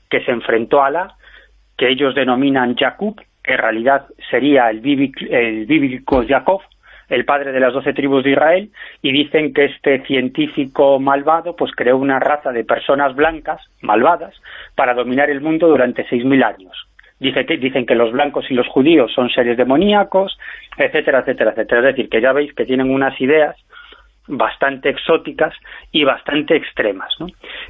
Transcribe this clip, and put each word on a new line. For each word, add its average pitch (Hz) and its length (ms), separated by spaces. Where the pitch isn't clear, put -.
que 135 140
se 131 80
enfrentó 117 500
a 135 60
Alá, 175 260
que 123 120
ellos 135 260
denominan 131 600
Yaqub, 196 460
que 131 100
en 127 60
realidad 113 480
sería 127 400
el 110 100
bíblic-, 139 500
el 113 360
bíblico 131 600
Jacob, 135 360
el 123 160
padre 139 280
de 131 80
las 127 140
doce 139 180
tribus 135 320
de 139 60
Israel, 160 400
y 139 100
dicen 147 400
que 143 140
este 139 400
científico 139 920
malvado, 147 560
pues, 135 180
creó 127 260
una 135 200
raza 139 320
de 117 140
personas 135 500
blancas, 156 460
malvadas, 123 520
para 123 200
dominar 127 360
el 139 100
mundo 160 280
durante 123 400
seis 120 160
mil 135 180
años. 107 300
Dice 135 260
que, 160 100
dicen 131 300
que 131 80
los 117 160
blancos 139 400
y 135 40
los 123 140
judíos 139 440
son 123 180
seres 120 260
demoníacos, 190 800
etcétera, 147 440
etcétera, 127 300
etcétera. 117 300
Es 131 140
decir, 120 140
que 117 120
ya 131 120
veis 147 220
que 117 100
tienen 131 260
unas 135 300
ideas 147 360
bastante 135 640
exóticas 160 640
y 156 120
bastante 147 520
extremas, 104 640
¿no? 160 60